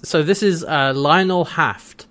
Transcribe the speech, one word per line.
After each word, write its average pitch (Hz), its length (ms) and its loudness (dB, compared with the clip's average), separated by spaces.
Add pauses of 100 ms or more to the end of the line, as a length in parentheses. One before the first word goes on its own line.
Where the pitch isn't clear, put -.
So - 180 0
this 190 220 0
is, 180 200 0
uh, 135 320 0
Lionel 175 500 2
Haft, - 640 -6